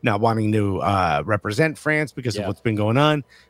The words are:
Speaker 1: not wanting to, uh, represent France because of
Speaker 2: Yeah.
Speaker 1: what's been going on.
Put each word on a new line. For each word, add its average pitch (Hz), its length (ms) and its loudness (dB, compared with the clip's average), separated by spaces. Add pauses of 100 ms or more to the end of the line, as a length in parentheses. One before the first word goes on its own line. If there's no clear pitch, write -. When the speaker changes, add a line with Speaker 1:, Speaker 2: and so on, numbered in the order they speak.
Speaker 1:
not 107 180 0
wanting 110 320 2
to, 101 280 0
uh, 92 460 0
represent 110 500 -2
France 151 360 -2
because 120 240 -8
of 104 60 -4
Speaker 2:
Yeah. 98 40 -6
Speaker 1:
what's 98 140 -6
been 110 160 -2
going 107 200 0
on. 151 280 2 (240)